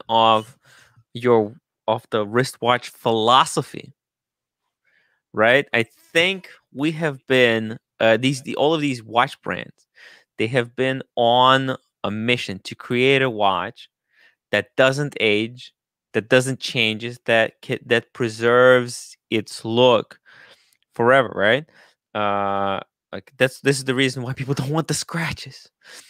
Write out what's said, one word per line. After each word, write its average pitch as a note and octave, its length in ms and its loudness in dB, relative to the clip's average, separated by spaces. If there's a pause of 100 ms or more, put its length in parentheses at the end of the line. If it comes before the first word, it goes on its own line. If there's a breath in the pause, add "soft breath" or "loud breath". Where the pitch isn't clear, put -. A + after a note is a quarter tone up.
(100)
of A2+ 480 2 (560 soft breath)
your, A#2 400 2 (340)
of A2+ 220 -2
the G#2+ 160 -2
wristwatch A#2+ 640 -2
philosophy, B2 1040 0 (1400)
right? A#2+ 400 2
I A#2 120 0
think F#3 640 -4 (240)
we D3+ 180 -4
have D#3 340 -6
been, A#2 520 2 (220)
uh, A2+ 180 4
these, C3 240 -2
the, A#2 140 -12
all D3+ 180 2
of D3+ 80 -2
these B2+ 200 -4
watch A2+ 380 -2
brands, - 460 -10 (520 soft breath)
they A2 80 -2
have A#2+ 280 -4
been C3 280 -4 (140)
on B2+ 600 4 (260)
a - 80 -4
mission A2 500 -4
to - 140 -16
create C3 460 0
a C3 80 0
watch G2+ 640 -4 (600)
that G#2 220 -4
doesn't C3+ 460 0
age, A2+ 540 -2 (400)
that A2 160 -4
doesn't B2+ 300 0
changes, A2+ 640 -4
that A2+ 340 0
ca-, - 240 -6
that A#2+ 300 -2
preserves A#2+ 1040 2 (100)
its - 380 -6
look A#2+ 520 2 (760 soft breath)
forever, B2 420 2
right? A2+ 300 0 (480 soft breath)
Uh, G2+ 640 -2 (320)
like, - 240 -18
that's, - 240 -2
this C#3 160 0
is C3 80 -10
the C3 100 -4
reason C3 280 -2
why B2+ 100 -10
people C3 220 -8
<laughs> - 60 -4
don't C3 100 -6
want D#3 180 -4
the D#3 60 -6
scratches. - 720 -10 (160)
I - 60 -20 (200 soft breath)